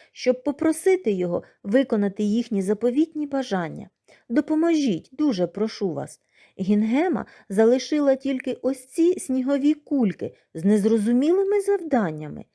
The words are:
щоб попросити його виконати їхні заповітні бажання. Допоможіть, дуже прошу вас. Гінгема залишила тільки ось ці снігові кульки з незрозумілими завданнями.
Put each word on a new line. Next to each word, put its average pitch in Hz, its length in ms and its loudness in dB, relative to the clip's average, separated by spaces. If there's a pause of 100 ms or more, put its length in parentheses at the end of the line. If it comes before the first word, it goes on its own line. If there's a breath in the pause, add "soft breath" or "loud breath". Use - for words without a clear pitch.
(120)
щоб 254 320 -2
попросити 320 680 0
його 180 320 -2 (200 loud breath)
виконати 208 600 0
їхні 208 380 -2
заповітні 247 680 -2
бажання. 185 600 -6 (400 soft breath)
Допоможіть, 294 840 0
дуже 262 360 0
прошу 208 460 -4
вас. 139 280 -10 (380 soft breath)
Гінгема 220 680 0 (240 loud breath)
залишила 262 680 2
тільки 262 460 -6
ось 269 260 -4
ці 349 320 0
снігові 269 540 0
кульки 240 600 -2 (200 soft breath)
з 160 120 -6
незрозумілими 240 960 2
завданнями. 208 920 -2